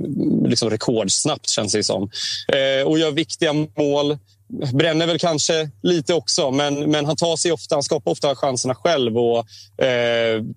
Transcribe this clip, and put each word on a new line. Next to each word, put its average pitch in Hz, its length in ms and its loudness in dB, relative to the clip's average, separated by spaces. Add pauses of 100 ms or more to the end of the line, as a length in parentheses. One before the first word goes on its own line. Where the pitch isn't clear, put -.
(460)
liksom, 120 240 0
rekordsnabbt, 110 800 -2
känns 104 220 -2
det 104 120 0
som. 101 180 0 (460)
Eh, 135 380 2
och 156 120 2
gör 160 120 2
viktiga 156 420 -2 (260)
mål. 147 400 2 (540)
Bränner 160 340 2
väl 165 120 0
kanske 156 520 0 (120)
lite 175 320 2
också, 151 360 0
men, 143 400 0
men 151 160 2
han 151 100 0
tar 170 200 0
sig 170 160 0
ofta, - 220 -2
han 143 80 2
skapar 160 280 0
ofta 147 260 0
chanserna 127 380 0
själv 127 440 0
och, 117 200 2 (460)
eh, 117 580 2 (140)